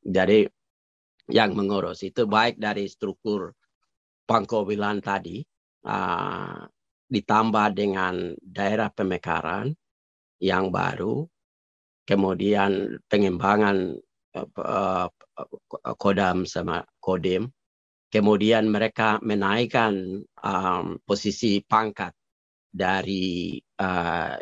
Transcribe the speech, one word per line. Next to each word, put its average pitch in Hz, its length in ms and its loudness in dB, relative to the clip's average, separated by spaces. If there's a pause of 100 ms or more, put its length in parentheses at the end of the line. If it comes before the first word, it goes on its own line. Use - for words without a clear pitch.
Jadi 95 400 6 (880)
yang 104 240 4
mengurus 98 480 -2
itu 107 240 -2
baik 110 320 2
dari 104 240 -2
struktur 98 720 -6 (720)
pangkowilan 104 720 0
tadi, 95 400 -6 (480)
ah, 92 720 -4 (480)
ditambah 107 640 2
dengan 92 640 -2
daerah 101 560 -2
pemekaran 92 800 -2 (640)
yang 92 320 0
baru, 98 560 -2 (800)
kemudian 98 1040 2
pengembangan, 98 880 2 (360)
eh, 80 120 -8
eh, 92 640 -2 (880)
Kodam 95 480 2
sama 85 380 -4 (160)
Kodim, 92 500 -2 (640)
kemudian 107 560 4
mereka 110 540 0
menaikkan, 104 1000 0
em, 90 640 -2 (220)
posisi 101 580 0
pangkat 107 480 -2 (580)
dari, 92 880 -2
eh, 85 840 -2